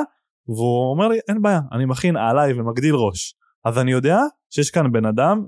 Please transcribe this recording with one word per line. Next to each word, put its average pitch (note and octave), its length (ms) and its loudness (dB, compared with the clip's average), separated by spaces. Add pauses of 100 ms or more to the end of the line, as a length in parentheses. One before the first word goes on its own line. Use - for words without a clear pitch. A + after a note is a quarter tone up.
(480)
והוא A#2+ 440 -2
אומר F3+ 160 0
לי, A3+ 120 -2 (100)
"אין G#3+ 120 -2
בעיה, G3+ 180 2 (120)
אני B2 140 -2
מכין C3 320 0
עליי B2+ 360 2
ומגדיל B2 420 0
ראש." G#2 400 -2 (300)
אז A#2 120 0
אני B2+ 140 2
יודע C#3+ 280 2 (300)
שיש D3 200 -2
כאן D3 220 0
בן A2+ 140 0
אדם, D#3 420 0